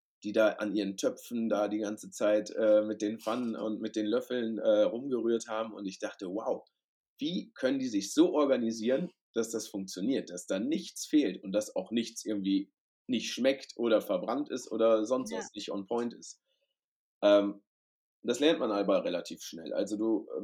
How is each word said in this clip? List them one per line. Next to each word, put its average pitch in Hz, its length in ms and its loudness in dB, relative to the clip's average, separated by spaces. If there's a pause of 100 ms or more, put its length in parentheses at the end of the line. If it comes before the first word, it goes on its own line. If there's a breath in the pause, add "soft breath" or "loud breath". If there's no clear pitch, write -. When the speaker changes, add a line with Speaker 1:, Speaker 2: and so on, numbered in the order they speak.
(240)
Speaker 1:
die 104 80 -4
da 110 220 6
an 101 220 -4
ihren 98 220 -2
Töpfen 117 520 -4
da 104 180 2
die 104 120 -2
ganze 104 320 -6
Zeit, 107 400 2
äh, 107 320 6
mit 107 180 -4
den 110 180 -2
Pfannen 117 360 -2
und 107 260 -4
mit 107 140 -6
den 107 120 0
Löffeln, 117 520 -2
äh, 107 240 6
rumgerührt 117 640 0
haben. 110 260 -4
Und 101 120 -8
ich 95 140 -8
dachte: 98 280 -8
„Wow, 107 400 -4 (520)
wie 165 340 -4
können 135 260 0
die 131 100 -4
sich 101 240 -4
so 170 200 4
organisieren, 127 800 0 (220)
dass 113 180 -2
das 110 160 -6
funktioniert, 98 640 -4
dass 90 180 -12
da 95 120 -2
nichts 147 460 -4
fehlt 117 380 2
und 95 80 -8
dass - 240 -2
auch 92 160 -4
nichts 113 340 -4
irgendwie 98 460 0 (360)
nicht - 260 -2
schmeckt - 440 0
oder 113 240 4
verbrannt 104 480 -2
ist - 220 -6
oder 113 340 4
sonst 117 280 -2
Speaker 2:
Ja. - 20 -6
Speaker 1:
was - 180 -8
nicht - 180 -8
on 98 160 -6
point 120 260 -2
ist?“ - 280 -20 (800)
Ähm, 104 400 6 (600)
das 120 180 0
lernt 151 180 4
man 117 120 0
aber 98 340 2
relativ 87 380 -6
schnell. 82 300 -12
Also, 101 240 -2
du 110 300 0 (160)